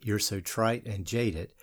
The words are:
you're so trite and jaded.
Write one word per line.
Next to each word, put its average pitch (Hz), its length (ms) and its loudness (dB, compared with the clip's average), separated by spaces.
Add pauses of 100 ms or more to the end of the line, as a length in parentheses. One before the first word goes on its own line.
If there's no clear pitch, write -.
you're 107 160 2
so 98 200 0
trite 113 460 2
and 98 200 -4
jaded. 107 460 0 (100)